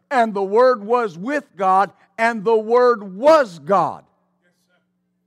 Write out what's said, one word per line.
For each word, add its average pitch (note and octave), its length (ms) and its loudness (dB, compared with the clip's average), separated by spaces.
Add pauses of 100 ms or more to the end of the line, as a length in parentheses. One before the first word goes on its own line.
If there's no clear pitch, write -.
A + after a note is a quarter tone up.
(100)
and A3+ 240 0
the G3 80 -4
Word A3+ 400 2
was G#3+ 360 -4
with C4+ 260 -6 (120)
God, F#3+ 360 0 (240)
and A3+ 280 -2
the A3+ 120 2
Word A3 600 0
was B3+ 420 2
God. C#3+ 460 -2 (1200)